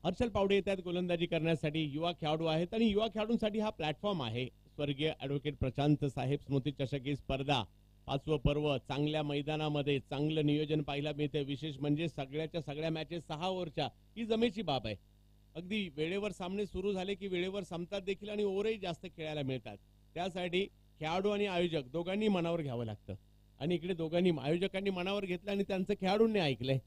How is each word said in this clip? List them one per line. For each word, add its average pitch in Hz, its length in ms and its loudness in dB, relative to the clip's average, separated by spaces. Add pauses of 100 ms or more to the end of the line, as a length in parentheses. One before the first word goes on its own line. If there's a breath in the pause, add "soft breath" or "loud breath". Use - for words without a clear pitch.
हर्षल 190 260 0
पावडे 196 260 4
येत 196 120 4
आहेत 196 160 0
गोलंदाजी 175 420 0
करण्यासाठी. 160 540 2
युवा 156 320 0
खेळाडू 156 340 0
आहेत 165 280 2
आणि 226 120 4
युवा 214 220 4
खेळाडूंसाठी 214 520 0
हा 214 100 0
platform 165 540 -2
आहे. 120 220 -2
स्वर्गीय 143 760 -4
advocate 143 380 -2
प्रशांत 147 460 4
साहेब 131 340 0
स्मृती 139 320 -2
चषक 139 340 -2
ही 143 100 0
स्पर्धा, 135 480 0 (420)
पाचवं 143 320 0
पर्व, 147 400 2
चांगल्या 151 460 0
मैदानामध्ये 147 760 0
चांगलं 151 460 0
नियोजन 147 360 2
पाहायला 143 300 -4
मिळते. 147 320 -2
विशेष 143 340 -6
म्हणजे 147 320 2
सगळ्याच्या 151 520 -6
सगळ्या 151 300 -4
matches 160 360 -6
सहा 160 200 -4
ओव्हरच्या, 180 380 -2
ही - 400 -8
जमेची 226 360 2
बाब 135 260 0
आहे. 107 80 -2 (600)
अगदी 185 400 -4
वेळेवर 185 360 -2
सामने 190 340 -4
सुरू 185 280 -2
झाले 190 220 -2
की 196 120 -8
वेळेवर 185 360 -2
संपतात 175 380 -6
देखील 196 280 -4
आणि 208 140 0
ओव्हरही 208 340 0
जास्त 185 280 -6 (120)
खेळायला 151 240 -4
मिळतात. 127 360 -4 (360)
त्यासाठी 180 520 0 (340)
खेळाडू 180 300 0
आणि 208 160 2
आयोजक 175 360 2 (100)
दोघांनी 185 360 0
मनावर 170 340 2
घ्यावं 120 240 -2
लागतं 104 300 -8 (440)
आणि 170 160 2
इकडे 170 180 -2
दोघांनी, 175 380 4 (100)
आयोजकांनी 190 480 0
मनावर 190 360 -2
घेतलं 180 260 -4
आणि 202 120 2
त्यांचं 190 300 0
खेळाडूंनी 214 460 4
ऐकलंय. 135 480 2